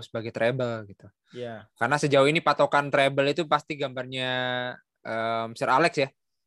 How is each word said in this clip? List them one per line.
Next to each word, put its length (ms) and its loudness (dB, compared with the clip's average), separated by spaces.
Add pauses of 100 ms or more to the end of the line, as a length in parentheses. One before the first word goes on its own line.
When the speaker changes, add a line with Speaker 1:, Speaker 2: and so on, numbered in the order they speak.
Speaker 1:
sebagai 240 -8
treble," 560 -2
gitu. 160 -20 (320)
Speaker 2:
Iya. 400 -12
Speaker 1:
Karena 240 0
sejauh 320 4
ini 80 2
patokan 480 2
treble 400 2
itu 160 -2
pasti 320 -2
gambarnya, 560 -6 (720)
em, 480 -4
Sir 160 -4
Alex 320 2
ya, 100 0 (380)